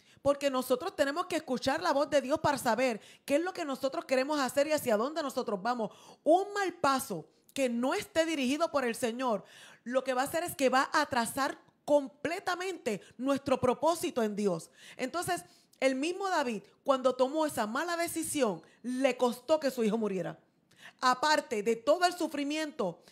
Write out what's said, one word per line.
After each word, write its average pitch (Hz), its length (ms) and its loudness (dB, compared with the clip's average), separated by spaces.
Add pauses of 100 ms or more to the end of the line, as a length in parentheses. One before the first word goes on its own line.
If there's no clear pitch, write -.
(220)
Porque 277 280 2
nosotros 262 460 -2
tenemos 302 300 0
que 349 100 -2
escuchar 269 460 -2
la 349 100 2
voz 277 180 0
de 285 120 4
Dios 277 180 0
para 294 180 2
saber 233 420 0 (240)
qué 277 120 2
es 320 60 2
lo 359 100 -4
que 359 120 -8
nosotros 277 420 -4
queremos 269 340 0
hacer 277 260 2
y 311 60 -2
hacia 247 240 2
dónde 302 260 -2
nosotros 226 400 -4
vamos. 233 300 -2 (320)
Un 381 300 6
mal 392 200 -2
paso 254 540 0 (240)
que 269 160 0
no 247 260 0
esté 330 320 0
dirigido 302 460 0
por 277 120 0
el 233 120 -2
Señor, 240 480 -2 (400)
lo 254 180 -2
que 262 100 -4
va 247 100 0
a - 20 -2
hacer 320 180 -4
es 349 140 -8
que 262 120 4
va 254 240 4
a 311 100 4
atrasar 277 540 -2 (280)
completamente 320 1160 -2 (160)
nuestro 262 440 0
propósito 277 600 0
en 214 120 0
Dios. 190 360 -2 (260)
Entonces, 339 460 -4 (380)
el 269 140 4
mismo 359 340 -4
David, 269 340 -2 (200)
cuando 262 320 2
tomó 285 320 2
esa 262 200 -2
mala 311 300 -2
decisión, 302 680 -2 (200)
le 254 340 0
costó 254 440 0
que 277 100 -2
su 247 140 -2
hijo 214 120 2
muriera. 190 420 -4 (640)
Aparte 254 600 2
de 220 140 0
todo 330 300 4
el 359 80 0
sufrimiento 294 960 -4